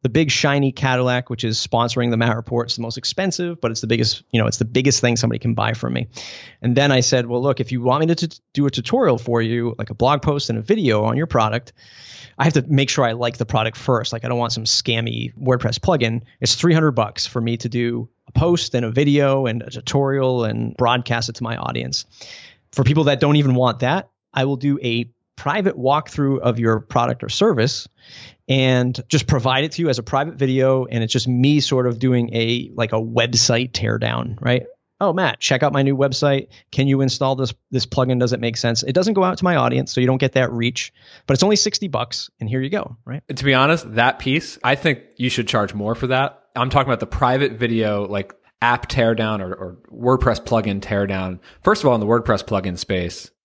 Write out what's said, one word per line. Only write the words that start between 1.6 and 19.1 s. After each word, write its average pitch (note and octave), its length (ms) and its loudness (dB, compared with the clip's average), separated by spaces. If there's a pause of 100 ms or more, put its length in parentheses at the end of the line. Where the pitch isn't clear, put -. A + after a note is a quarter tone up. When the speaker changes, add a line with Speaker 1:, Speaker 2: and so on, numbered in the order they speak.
Speaker 1:
sponsoring A#2+ 460 0
the A2+ 60 2
Matt A2+ 180 2
Report. A#2 320 -4
It's - 80 -4
the A#2+ 60 -8
most A#2 160 -8
expensive, F3 640 -4
but A#2 100 0
it's A2+ 100 -6
the A2+ 60 -6
biggest, A2+ 440 0
you A#2 100 4
know, A2 60 2
it's A2+ 100 -4
the A2+ 80 0
biggest B2+ 340 2
thing A#2+ 160 2
somebody A#2 240 0
can A#2 140 -2
buy A2+ 200 0
from A#2+ 200 -4
me." B2 140 -4 (540)
And A#2+ 140 2
then C#3+ 160 4
I C3 80 4
said, B2 260 2
"Well, A#2+ 160 -2
look, C3+ 180 0
if B2+ 120 -4
you B2+ 100 -4
want B2+ 200 2
me E3 120 2
to E3 140 -2
t-, - 100 -12 (160)
do C#3+ 120 2
a C#3 60 2
tutorial D3 460 0
for A#2 240 -2
you, A#2 360 -2
like A2 120 -8
a A2+ 60 -10
blog C3 260 2
post C#3+ 280 -2
and A2+ 100 -2
a - 20 -6
video A2+ 440 2
on A#2 120 0
your D#3 100 0
product, A2+ 460 0 (640)
I A#2 60 0
have D3 100 4
to C3+ 140 2
make C#3 220 2
sure C#3 160 2
I A#2 80 0
like A#2+ 240 -4
the A#2 80 -2
product A2+ 320 -2
first. A#2+ 360 0
Like, A#2 100 -8
I B2 40 -6
don't B2 120 -2
want A#2 140 -2
some A2+ 120 -6
scammy A#2 680 -2
WordPress B2 440 0
plugin. A#2 420 0 (200)
It's - 140 0
three E3+ 180 2
hundred D#3 180 4
bucks A2+ 340 -2
for - 160 -6
me A#2 160 -2
to A#2 120 -6
do A#2 400 -4 (180)
a - 40 -20
post E3 420 2
and A#2+ 120 0
a A2+ 60 -4
video C#3 540 2